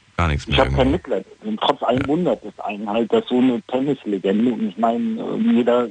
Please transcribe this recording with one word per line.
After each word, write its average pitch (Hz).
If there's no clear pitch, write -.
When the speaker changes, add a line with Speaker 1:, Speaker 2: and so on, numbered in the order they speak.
Speaker 1:
gar 87
nichts 73
Speaker 2:
Ich -
Speaker 1:
mehr -
Speaker 2:
hab 131
kein 135
Speaker 1:
irgendwie. 131
Speaker 2:
Mitleid. 120
Und 107
trotz -
allem 127
Speaker 1:
Ja. 139
Speaker 2:
wundert 151
es 104
einen 104
halt, 110
dass 113
so 127
eine 123
Tennislegende, 110
und 110
ich 90
meine, 113
äh, -
jeder, 120